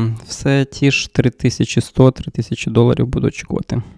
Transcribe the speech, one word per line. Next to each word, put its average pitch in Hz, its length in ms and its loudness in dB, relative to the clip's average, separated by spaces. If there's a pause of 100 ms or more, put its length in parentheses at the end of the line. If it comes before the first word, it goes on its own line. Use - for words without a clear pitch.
(280)
все 139 380 0
ті 139 260 0
ж - 220 -4
три - 160 2
тисячі - 520 -2
сто, 131 300 4
три - 200 -6
тисячі - 400 -6
доларів 120 360 2
буду 131 200 -2
очікувати. - 540 -6 (160)